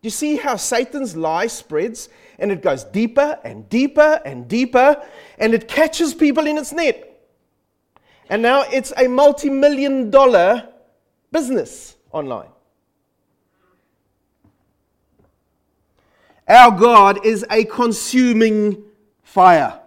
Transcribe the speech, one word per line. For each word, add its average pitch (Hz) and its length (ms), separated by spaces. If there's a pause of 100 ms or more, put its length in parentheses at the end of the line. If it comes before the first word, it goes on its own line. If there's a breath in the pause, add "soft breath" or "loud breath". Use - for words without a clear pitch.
You 220 80
see 302 260
how 262 200
Satan's 247 600
lie 160 300
spreads, 220 640 (280 soft breath)
and 202 140
it 175 80
goes 135 240
deeper 240 580
and 107 280
deeper 294 560
and 123 200
deeper, 254 560 (360 loud breath)
and 220 160
it 226 120
catches 311 460
people 294 340
in 302 120
its 285 160
net. 311 300 (1200)
And 214 140
now 262 200
it's 269 340
a 247 100
multi-million 277 1040
dollar 240 580 (600)
business - 680 (140)
online. 131 380 (4000)
Our 240 220
God 202 540
is 220 260
a 214 140
consuming 220 1160 (400)
fire. 175 640